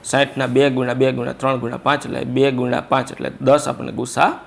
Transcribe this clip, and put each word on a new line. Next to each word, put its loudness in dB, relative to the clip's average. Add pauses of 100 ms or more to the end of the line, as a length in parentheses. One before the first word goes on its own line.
સાઠના 0
બે 4
ગુણ્યા -2
બે 4
ગુણ્યા -6
ત્રણ 0
ગુણ્યા -6
પાંચ, 2
એટલે -6
બે 2
ગુણ્યા -2
પાંચ, 0
એટલે -6 (100)
દસ 4
આપણને -6
ગુસા 0 (160)